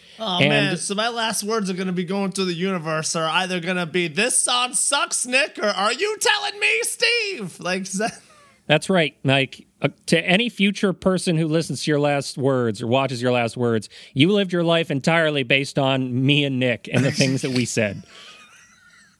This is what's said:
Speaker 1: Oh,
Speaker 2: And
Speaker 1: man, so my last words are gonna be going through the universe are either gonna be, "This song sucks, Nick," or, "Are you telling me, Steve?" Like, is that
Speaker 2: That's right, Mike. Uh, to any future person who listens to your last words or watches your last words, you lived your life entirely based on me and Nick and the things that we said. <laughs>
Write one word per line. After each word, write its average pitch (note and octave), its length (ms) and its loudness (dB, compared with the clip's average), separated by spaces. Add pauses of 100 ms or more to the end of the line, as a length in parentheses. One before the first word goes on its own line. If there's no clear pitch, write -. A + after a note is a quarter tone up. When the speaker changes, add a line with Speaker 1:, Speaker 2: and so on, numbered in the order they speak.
(180)
Speaker 1:
Oh, F#3 200 -4
Speaker 2:
And C#3+ 100 4
Speaker 1:
man, F3+ 280 2
so G3 180 -6
my G#3+ 140 -2
last A3+ 340 -4
words G#3 260 -2
are F#3+ 40 -2
gonna F#3 200 -4
be F3+ 120 -2
going G3 260 -2
through F#3+ 140 -2
the F3 80 -2
universe D#3+ 600 -2
are D#3+ 140 0
either F3+ 320 0
gonna F3+ 240 -2
be, E3+ 220 -2
"This G#3 300 0
song B3 360 0
sucks, D4 520 -2
Nick," C4 340 -2
or, A3+ 80 0
"Are G3 260 0
you G#4 260 -2
telling G#4 400 -2
me, A4 240 0
Steve?" G#4+ 800 -2
Like, F#3 220 -4
is F#3+ 160 -10
that G3 200 -4 (480)
Speaker 2:
That's D3+ 220 2
right, E3+ 340 0
Mike. C3+ 440 0 (140)
Uh, C#3 80 2 (160)
to E3 200 2
any G3 220 2
future G3+ 460 0
person F3+ 420 0
who D#3+ 120 0
listens D3+ 360 -2
to D#3 80 0
your D3 80 2
last C#3+ 380 0
words B2 440 0
or A#2 60 -4
watches B2+ 340 2
your B2 120 2
last A#2+ 240 0
words, A#2 320 0 (240)
you D#3 180 4
lived G3+ 220 0
your F3 100 2
life E3 260 2
entirely D3+ 540 2
based C#3 340 2
on C3 480 2
me C#3+ 200 4
and C#3 140 0
Nick B2 340 0
and B2+ 100 2
the C3+ 80 0
things C3+ 300 0
that C3+ 100 -4
we B2 140 0
said. G#2 420 -2
<laughs> - 60 -20 (1080)